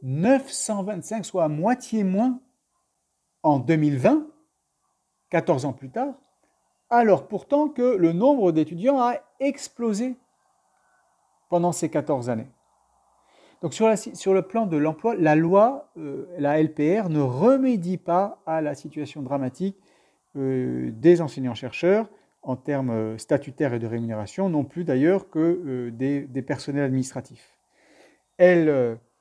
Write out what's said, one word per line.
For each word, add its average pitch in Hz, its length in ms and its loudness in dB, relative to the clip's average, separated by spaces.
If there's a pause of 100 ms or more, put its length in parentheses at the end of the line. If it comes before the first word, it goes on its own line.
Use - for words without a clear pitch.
neuf 196 460 0
cent 202 340 -6
vingt-cinq, 208 420 -8
soit 180 180 -2
à 156 40 0
moitié 214 560 -2
moins 226 360 0 (1040)
en 147 160 4
deux 143 160 2
mille 147 220 2
vingt, 277 300 2 (1000)
quatorze 147 360 0
ans 131 80 -4
plus 131 160 -14
tard, 254 240 -4 (760)
alors 226 380 4
pourtant 285 400 0
que 247 280 0
le 165 180 4
nombre 220 380 4
d'étudiants 170 500 0
a 240 140 0 (240)
explosé 247 800 -4 (1300)
pendant 175 220 2
ces 165 180 -4
quatorze 135 400 -2
années. 117 220 -6 (1080)
Donc 151 120 -6
sur 220 140 2
la, 220 100 4
sur 190 360 -2
le 185 100 4
plan 220 240 -4
de 160 100 0
l'emploi, 160 380 -2
la 156 200 4
loi, 196 640 2
euh, 139 300 -10 (100)
la 147 220 0
L 156 140 0
P 170 280 0
R, 185 80 -4
ne 151 100 0
remédie 185 800 0
pas 180 480 -2
à 160 160 -2
la 147 140 -4
situation 147 480 -12
dramatique, 139 540 -4 (600)
euh, 127 540 -2
des 170 300 4
enseignants-chercheurs 139 840 -2 (360)
en 127 120 -4
termes, 135 340 -4
euh, 110 300 -4
statutaires 143 540 -2
et 117 60 -2
de 113 60 -6
rémunération, 113 640 -4
non 147 140 0
plus 175 200 -8
d'ailleurs 160 460 0
que, 156 100 -6
euh, 147 520 -2
des, 135 300 -4
des 131 200 -8
personnels 139 440 -4
administratifs. - 720 -6 (800)
Elle, 175 320 6
euh, 123 260 2 (260)